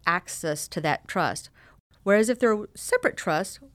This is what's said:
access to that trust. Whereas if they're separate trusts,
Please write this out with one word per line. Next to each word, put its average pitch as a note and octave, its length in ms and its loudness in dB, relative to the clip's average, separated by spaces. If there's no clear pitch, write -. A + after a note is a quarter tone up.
access E3+ 640 -2
to - 120 -6
that D3+ 260 0
trust. - 440 -4
Whereas G#3+ 280 4
if A#3+ 80 -2
they're G#3+ 260 2
separate - 440 0
trusts, E3+ 420 -2